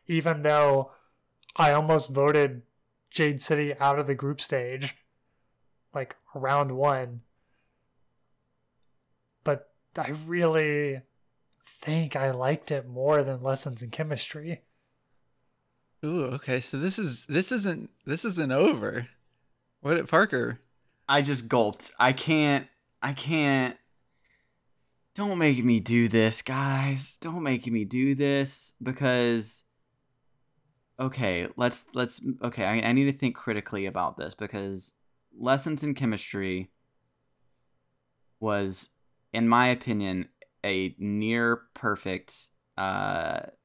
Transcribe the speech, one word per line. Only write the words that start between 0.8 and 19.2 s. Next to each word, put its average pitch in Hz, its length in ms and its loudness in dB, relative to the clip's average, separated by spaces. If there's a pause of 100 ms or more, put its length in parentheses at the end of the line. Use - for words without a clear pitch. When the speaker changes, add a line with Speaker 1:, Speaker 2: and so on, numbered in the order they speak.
Speaker 1:
I 160 180 6
almost 156 380 4
voted 139 500 4 (500)
Jade 147 300 0
City 147 400 0
out 139 180 4
of 143 80 0
the 139 80 2
group 139 280 -6
stage, 131 520 -4 (1000)
like, 135 200 -6 (200)
round 135 420 0
one. 131 460 0 (2250)
But 143 260 -2 (260)
I 156 140 -4 (160)
really 156 720 2 (640)
think 156 500 -2
I 135 140 0
liked 127 400 -2
it 131 180 -4
more 139 340 2
than 131 200 -4
Lessons 127 400 -4
in 117 80 -12
Chemistry. 151 720 -8 (1400)
Speaker 2:
Ooh, 156 220 -2
okay. 127 340 -4
So - 180 -8
this 185 200 -2
is, 147 280 -6
this 175 260 -2
isn't, 196 380 -2 (140)
this 151 200 -6
isn't 165 280 -2
over. 117 560 2 (720)